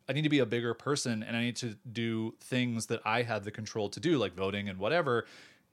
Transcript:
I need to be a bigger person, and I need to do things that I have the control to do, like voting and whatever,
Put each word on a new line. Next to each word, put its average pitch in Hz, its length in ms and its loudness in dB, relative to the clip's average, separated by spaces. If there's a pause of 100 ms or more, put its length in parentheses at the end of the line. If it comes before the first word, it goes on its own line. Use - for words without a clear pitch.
I 135 60 -2
need 151 80 2
to 151 80 4
be 147 100 6
a 120 60 6
bigger 117 280 0
person, 127 480 -2
and 110 140 -4
I 117 60 0
need 120 140 0
to 110 200 -6 (160)
do 113 480 0
things 123 460 0
that 113 180 -2
I 113 180 2
have 110 220 -2
the 107 80 -6
control 107 380 -4
to 110 100 -10
do, 151 180 4
like 101 160 0
voting 101 340 -2
and 92 120 -6
whatever, 127 460 2 (460)